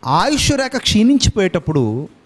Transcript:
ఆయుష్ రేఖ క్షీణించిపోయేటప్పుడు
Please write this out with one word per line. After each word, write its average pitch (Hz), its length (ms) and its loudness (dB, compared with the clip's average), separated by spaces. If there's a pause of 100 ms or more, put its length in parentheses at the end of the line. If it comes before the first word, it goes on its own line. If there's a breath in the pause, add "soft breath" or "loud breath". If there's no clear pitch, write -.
ఆయుష్ 214 460 0
రేఖ 269 260 -2
క్షీణించిపోయేటప్పుడు 170 1300 0 (160)